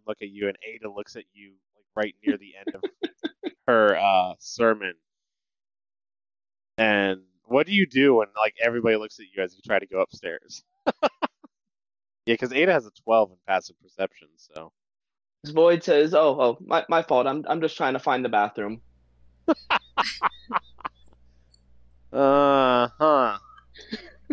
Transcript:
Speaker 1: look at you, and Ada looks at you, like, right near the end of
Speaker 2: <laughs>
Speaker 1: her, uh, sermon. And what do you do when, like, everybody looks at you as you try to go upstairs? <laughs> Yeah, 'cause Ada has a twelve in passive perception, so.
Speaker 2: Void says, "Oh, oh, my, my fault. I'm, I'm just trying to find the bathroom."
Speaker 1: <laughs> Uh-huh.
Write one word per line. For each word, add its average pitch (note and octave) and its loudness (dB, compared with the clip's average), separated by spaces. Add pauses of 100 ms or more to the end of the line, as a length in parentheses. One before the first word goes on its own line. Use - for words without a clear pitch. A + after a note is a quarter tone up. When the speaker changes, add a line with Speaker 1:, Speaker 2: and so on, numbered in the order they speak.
Speaker 1:
look G#2+ -10
at G#2 -12
you, G2+ -6
and F#2+ -6
Ada A2 -16
looks G2+ -16
at A2 -18 (100)
you, G2+ -20 (220)
like, - -20 (100)
right G#2+ -6 (100)
near A#3+ -2
the G3+ -18
end - -14
of - -12
Speaker 2:
<laughs> - -16
Speaker 1:
her, G#2+ 4
uh, F#2 0
sermon. G#2+ -2 (1800)
And G2+ 0 (240)
what C3+ 2
do F#3+ -10
you G3 2
do C3 4
when, G#2+ 2 (100)
like, G#2+ 0
everybody A#2 0
looks G#2+ -10
at A2 -20 (100)
you G2 -4
as F2+ -8
you F#2+ -20
try G#2+ 0
to F#2+ -14
go F#2+ -4
upstairs? - -10 (220)
<laughs> - -6 (1200)
Yeah, A#2 2
'cause B2 -4
Ada E3 2
has C3 -2
a G#2 -20 (140)
twelve A2 4
in F#2 -20 (100)
passive F#2 -4
perception, F#2 -10
so. D#2+ -20 (720)
Speaker 2:
Void E3 4
says, D#3 2
"Oh, D3+ 4
oh, A#2+ 0
my, E3 -2
my E3 2
fault. B2+ 0
I'm, C#3+ -6
I'm D#3+ -2
just D#3+ -4
trying C3+ -2
to C3+ -4
find B2+ -2
the - -2
bathroom." G#2+ -4 (680)
Speaker 1:
<laughs> E4 2 (2500)
Uh-huh. C3+ 2 (960)